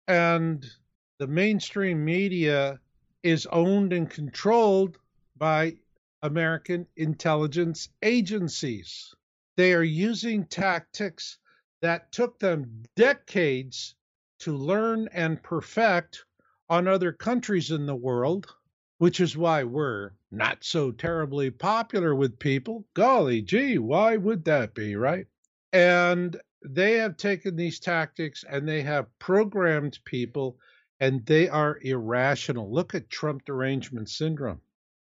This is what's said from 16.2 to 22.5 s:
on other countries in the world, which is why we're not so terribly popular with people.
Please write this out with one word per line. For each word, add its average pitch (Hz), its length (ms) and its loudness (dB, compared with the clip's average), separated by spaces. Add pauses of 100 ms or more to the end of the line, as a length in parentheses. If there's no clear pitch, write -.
on 175 200 2
other 180 240 2
countries 208 580 -2
in 147 160 -2
the 143 80 -4
world, 127 520 -2 (520)
which 170 220 4
is 143 160 0
why 160 280 2
we're 117 480 -4 (180)
not 107 340 -2
so 143 260 -2
terribly 143 600 -4
popular 190 640 0
with 131 240 0
people. 151 560 -4